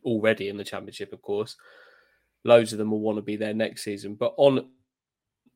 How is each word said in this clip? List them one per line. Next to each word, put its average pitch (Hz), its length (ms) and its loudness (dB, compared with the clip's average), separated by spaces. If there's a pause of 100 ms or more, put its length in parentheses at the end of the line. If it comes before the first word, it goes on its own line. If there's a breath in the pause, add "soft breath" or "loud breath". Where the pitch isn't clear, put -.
already 110 440 0
in 101 80 -10
the 101 60 -10
Championship, 98 480 -12
of 92 100 -18
course. 104 360 -6 (880 soft breath)
Loads 113 280 8
of 104 40 -8
them 107 140 -2
will 107 80 0
wanna 107 220 -2
be 104 160 -6
there 107 160 -4
next 110 300 -4
season. 101 320 -10
But 120 220 -2
on, 139 320 4 (880)